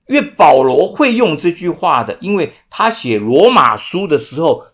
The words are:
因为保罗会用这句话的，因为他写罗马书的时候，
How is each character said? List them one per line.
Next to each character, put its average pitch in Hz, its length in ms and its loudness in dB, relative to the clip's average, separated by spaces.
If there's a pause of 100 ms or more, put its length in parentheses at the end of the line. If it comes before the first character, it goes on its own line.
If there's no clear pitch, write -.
因 165 100 -4
为 - 40 0
保 147 400 2
罗 131 240 2
会 254 280 0
用 214 220 0
这 170 160 -2
句 180 160 -8
话 156 340 -2
的， 104 200 -10
因 202 120 -4
为 180 200 -4 (160)
他 220 180 -2
写 123 300 -4
罗 131 320 2
马 147 260 2
书 185 300 -8
的 156 100 0
时 131 240 -6
候， 156 340 0